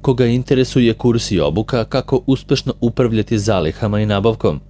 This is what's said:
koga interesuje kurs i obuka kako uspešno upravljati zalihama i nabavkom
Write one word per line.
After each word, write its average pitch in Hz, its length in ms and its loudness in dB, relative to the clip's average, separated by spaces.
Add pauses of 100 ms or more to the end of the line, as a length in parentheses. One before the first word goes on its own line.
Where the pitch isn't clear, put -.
koga 123 240 2
interesuje 123 680 2
kurs 117 380 0
i 90 80 0
obuka 107 460 0
kako 131 400 -2
uspešno 135 560 -2
upravljati 113 580 0
zalihama 104 600 -2
i 107 60 0
nabavkom 101 540 0 (100)